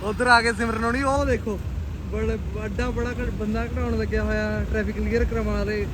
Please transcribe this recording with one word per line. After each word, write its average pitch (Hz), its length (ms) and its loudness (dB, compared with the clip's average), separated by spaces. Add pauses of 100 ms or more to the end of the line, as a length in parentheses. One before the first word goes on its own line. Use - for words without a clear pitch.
ਉਧਰ 214 240 0
ਆ 240 140 8
ਕੇ 233 120 2
ਸਿਮਰਨ 220 300 0
ਹੋਣੀ, 233 200 0
ਉਹ 277 220 2
ਦੇਖੋ, 226 340 0 (520)
ਬੜਾ, 220 260 -2 (160)
ਵੱਡਾ 214 360 -2
ਬੜਾ 240 240 -2
ਕ-, 240 160 -2 (100)
ਬੰਦਾ 214 260 -2
ਕਢਾਉਣ 240 320 -2
ਲੱਗਿਆ 214 260 0
ਹੋਇਆ, 214 400 0
ਟ੍ਰੈਫਿਕ 208 320 0
ਕਲੀਅਰ 214 300 2
ਕਰਵਾ 214 380 0
ਰਹੇ, 208 300 0